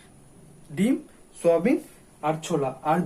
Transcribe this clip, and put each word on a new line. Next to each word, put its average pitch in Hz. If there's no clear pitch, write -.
ডিম, 233
সোয়াবিন 170
আর 151
ছোলা। 143
আর 160